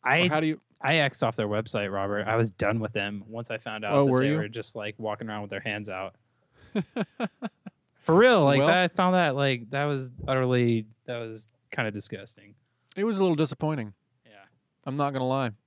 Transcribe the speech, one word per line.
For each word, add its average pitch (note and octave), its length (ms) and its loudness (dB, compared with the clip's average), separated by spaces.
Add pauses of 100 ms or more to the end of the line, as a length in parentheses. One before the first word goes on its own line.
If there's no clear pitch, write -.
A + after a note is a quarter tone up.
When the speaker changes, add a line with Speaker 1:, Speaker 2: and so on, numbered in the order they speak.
Speaker 1:
I, C#3+ 200 4
Speaker 2:
Or F3+ 60 2
how D3+ 120 2
do D#3+ 60 0
you D#3 140 -4 (200)
Speaker 1:
I C#3+ 160 2
X'd C#3+ 260 0
off A2+ 140 0
their G#2+ 100 0
website, G#2 460 -2
Robert. G2+ 340 -2
I A2 80 0
was A#2 160 2
done A2 280 -2
with A2 120 -6
them G2+ 360 -6
once A2+ 240 -12
I A2 80 -6
found G#2+ 260 -10
out G2+ 80 -2
Speaker 2:
Oh, C#3 120 4
Speaker 1:
that C3+ 60 4
Speaker 2:
were B2+ 100 4
Speaker 1:
they C#3 100 2
Speaker 2:
you? D#3 60 0
Speaker 1:
were G#2+ 120 -4
just, A2+ 260 -8
like, G#2+ 220 -8
walking G#2+ 320 -6
around G#2+ 140 -6
with G2+ 80 -12
their G2 80 -6
hands G#2 300 -8
out. F#2 260 -10 (580)
Speaker 2:
<laughs> G3+ 100 -2 (1160)
Speaker 1:
For E3 140 4
real, A3 280 8
like, C#3 160 6
Speaker 2:
Well C#3+ 80 4
Speaker 1:
that, F3+ 160 6
I F3 40 2
found F#3 280 2
that, D#3+ 200 2
like, C3 340 0
that C#3 160 -2
was C3 260 -2 (160)
utterly, B2 580 2 (200)
that B2 140 -8
was A2 280 -12 (240)
kinda A2 200 -4
disgusting. G2+ 640 -14 (400)
Speaker 2:
It F#3+ 80 -2
was G#3+ 140 0
a G3 40 2
little F3+ 140 4
disappointing. D3 580 -4 (320)
Speaker 1:
Yeah. A#2 60 -20 (540)
Speaker 2:
I'm C3+ 120 -6
not C#3+ 160 0
gonna C3 140 -2
lie. C3 240 0 (160)